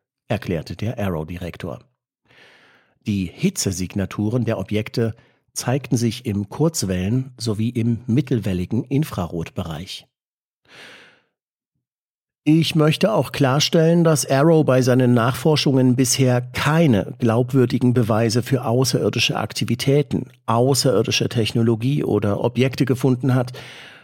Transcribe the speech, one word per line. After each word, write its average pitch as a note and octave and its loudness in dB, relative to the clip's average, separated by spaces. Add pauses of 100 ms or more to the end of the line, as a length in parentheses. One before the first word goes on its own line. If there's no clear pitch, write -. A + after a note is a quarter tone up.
(280)
erklärte E2+ -6
der G#2+ -6
Arrow-Direktor. E2+ -8 (1300)
Die G2+ 0
Hitzesignaturen G#2 -4
der A2 -4
Objekte G#2+ -4 (380)
zeigten C3 -2
sich A2+ -2
im G#2 -4
Kurzwellen- A#2 -2
sowie A2 -4
im A#2 -2
mittelwelligen G#2+ -2
Infrarotbereich. F2 -6 (2500)
Ich D#3 4
möchte D#3 2
auch D#3 0
klarstellen, D#3+ 2
dass D#3+ 2
Arrow D3+ 4
bei C3 2
seinen B2 4
Nachforschungen B2+ 2
bisher B2+ 2
keine C#3+ 2
glaubwürdigen B2 2
Beweise A2+ 2
für B2+ -2
außerirdische A#2+ 0
Aktivitäten, A#2+ -2 (180)
außerirdische A#2 2
Technologie A#2 0
oder G#2 0
Objekte B2+ 0
gefunden B2+ 0
hat, B2 -2 (520)